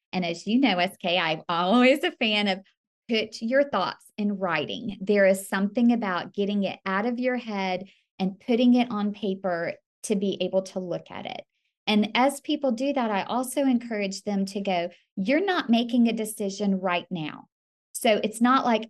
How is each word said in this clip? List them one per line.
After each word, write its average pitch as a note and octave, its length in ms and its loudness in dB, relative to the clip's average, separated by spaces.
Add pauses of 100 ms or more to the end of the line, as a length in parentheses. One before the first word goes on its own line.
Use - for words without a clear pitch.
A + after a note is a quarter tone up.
(120)
And F#3 140 -2
as E3+ 200 -6
you A3+ 140 2
know, G#3 180 2
S F#3 220 0
K, F3+ 180 0
I'm D#3+ 300 -2
always B3 560 4
a F4 80 0
fan G#3 360 0
of F#3+ 120 -2 (480)
put A3 340 -2
your C4 260 2
thoughts F#3+ 360 -2 (140)
in G#3 200 -2
writing. D#3 640 -4
There G3 260 4
is G3 220 2
something G#3 420 2
about G3 440 -2
getting G3+ 300 -2
it E3+ 220 -6
out F#3+ 200 0
of A#3+ 120 -4
your B3+ 180 -2
head G3 500 -4 (340)
and F#3+ 180 -2
putting B3 360 4
it B3 180 2
on G#3 200 -2
paper F#3+ 600 -4 (320)
to A3 100 0
be F#3+ 260 -2
able F#3 220 0
to F#3+ 160 -8
look E3+ 320 -8
at - 160 -10
it. - 160 -10 (460)
And G#3 260 2
as C#4 260 2
people C#4+ 300 -2
do C4+ 220 -2
that, A#3+ 180 0
I F#3+ 140 0
also B3+ 380 -2
encourage A3+ 600 -2
them G3 240 -2
to G3+ 140 -8
go, F3+ 300 -2 (260)
"You're C4 280 0
not F4+ 240 -2
making A#3 380 4
a A3+ 60 2
decision G#3 680 -4
right F3+ 320 -2
now." D#3+ 380 -8 (440)
So G#3+ 300 2
it's G#3+ 180 -4
not B3+ 240 4
like, A3+ 260 0